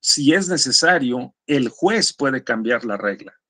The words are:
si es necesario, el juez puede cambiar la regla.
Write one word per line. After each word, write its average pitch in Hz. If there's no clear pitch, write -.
si 147
es 185
necesario, 139
el 135
juez 196
puede 135
cambiar 113
la 104
regla. 101